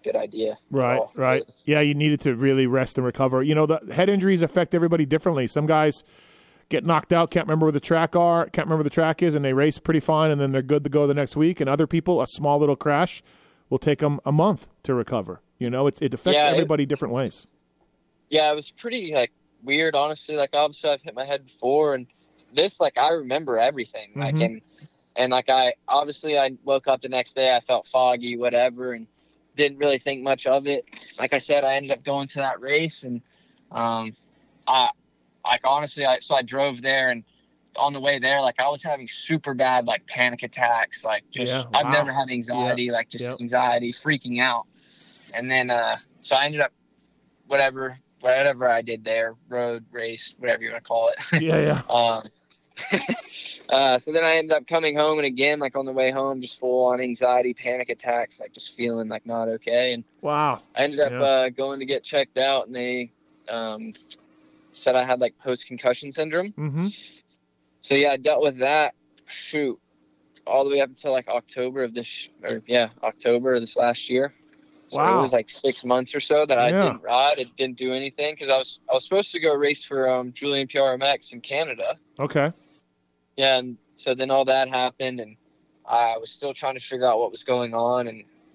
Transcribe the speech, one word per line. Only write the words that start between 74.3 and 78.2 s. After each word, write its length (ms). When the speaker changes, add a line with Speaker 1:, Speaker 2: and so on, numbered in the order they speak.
Speaker 1:
So 100
Speaker 2:
Wow. 220
Speaker 1:
it 20
was, 100
like, 160
six 380
months 300
or 40
so 280
that 100
I 140
Speaker 2:
Yeah. 140
Speaker 1:
didn't 180
ride, 340
it 180
didn't 220
do 160
anything, 420